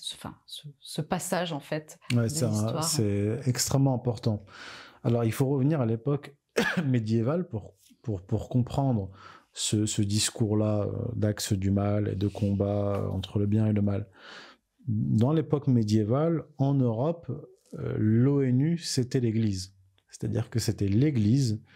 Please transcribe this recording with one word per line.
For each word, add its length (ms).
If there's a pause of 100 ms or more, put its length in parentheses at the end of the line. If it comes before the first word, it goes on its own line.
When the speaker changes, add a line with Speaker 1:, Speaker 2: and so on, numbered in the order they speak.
(140)
Speaker 1:
enfin, 220 (100)
ce, 180 (160)
ce 220
passage, 500
en 80
fait, 400 (140)
Speaker 2:
Ouais, 100
Speaker 1:
de 60
Speaker 2:
c'est 160
un, 60
Speaker 1:
l'histoire ? 340
Speaker 2:
c'est 600
extrêmement 480
important. 520 (580)
Alors, 220
il 80
faut 140
revenir 340
à 40
l'époque 480 (220)
<coughs> 300
médiévale 600
pour, 280 (280)
pour, 200
pour 260
comprendre 640 (460)
ce, 280
ce 160
discours-là, 800
euh, 100 (240)
d'axe 380
du 180
mal 380
et 60
de 120
combat, 680
euh, 100
entre 320
le 60
bien 220
et 40
le 100
mal. 280 (760)
Dans 460
l'époque 360
médiévale, 760 (140)
en 160
Europe, 580 (480)
euh, 180
l'onu, 800
c'était 440
l'Église. 520 (360)
C'est-à-dire 400
que 100
c'était 300
l'Église 720 (140)